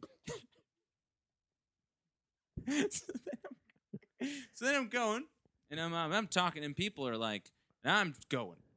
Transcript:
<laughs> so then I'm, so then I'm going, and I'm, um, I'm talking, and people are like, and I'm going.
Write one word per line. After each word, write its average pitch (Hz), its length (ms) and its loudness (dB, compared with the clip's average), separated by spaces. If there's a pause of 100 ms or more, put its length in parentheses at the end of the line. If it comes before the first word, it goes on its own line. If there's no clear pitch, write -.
(260)
<laughs> - 60 -4 (2250)
so 294 460 2 (120)
then - 140 -6 (800)
I'm, 254 80 -2 (240)
so - 120 -6
then 269 100 4
I'm 269 140 2
going, 233 380 0 (440)
and 151 100 -4
I'm, 170 140 0
um, 165 180 0
I'm 208 140 2
talking, 170 380 2
and 147 120 -4
people 175 300 -2
are 120 100 0
like, 110 360 -2 (320)
and 139 80 4
I'm 190 220 4 (160)
going. 104 280 -2 (180)